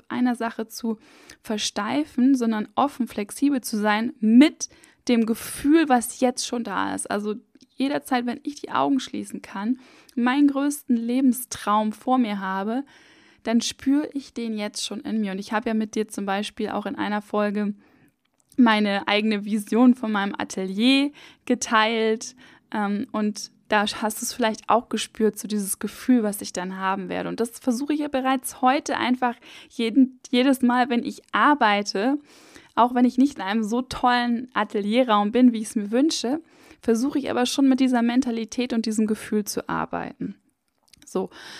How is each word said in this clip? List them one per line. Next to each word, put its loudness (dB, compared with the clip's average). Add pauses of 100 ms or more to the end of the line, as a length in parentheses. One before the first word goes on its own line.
einer 0
Sache -6
zu -6 (440)
versteifen, 0
sondern -2
offen, -2
flexibel -2
zu -6
sein 0
mit 6 (380)
dem 2
Gefühl, 2
was 0
jetzt 0
schon -6
da -4
ist. -8
Also -4 (400)
jederzeit, -2
wenn -6
ich -10
die -14
Augen 0
schließen -8
kann, -6 (380)
meinen 4
größten 0
Lebenstraum 0
vor 0
mir -2
habe, -4 (600)
dann 2
spüre -2
ich -10
den -6
jetzt -8
schon -10
in -4
mir. -2
Und -6
ich -10
habe -2
ja 0
mit -2
dir -2
zum -8
Beispiel -4
auch -4
in -8
einer -4
Folge -2 (800)
meine 4
eigene 2
Vision 4
von -4
meinem -2
Atelier 0 (340)
geteilt, 0 (360)
ähm, -2
und -4 (180)
da 2
hast -6
du -8
es -6
vielleicht -4
auch 2
gespürt, -2
so -12
dieses -4
Gefühl, 2
was -4
ich -12
dann -8
haben -2
werde. -4
Und -4
das -4
versuche -2
ich 0
ja -4
bereits -2
heute 0
einfach 0 (320)
jeden, 2 (100)
jedes 4
Mal, 2
wenn 0
ich -10 (100)
arbeite, 2 (560)
auch 4
wenn 4
ich 2
nicht 2
in -10
einem -2
so -2
tollen 0
Atelierraum 2
bin, 6
wie -4
ich -6
es -16
mir -4
wünsche, 0 (380)
versuche 0
ich -2
aber 0
schon 2
mit 4
dieser 2
Mentalität -4
und -2
diesem 0
Gefühl -2
zu -8
arbeiten. -6 (680)
So, -6 (300)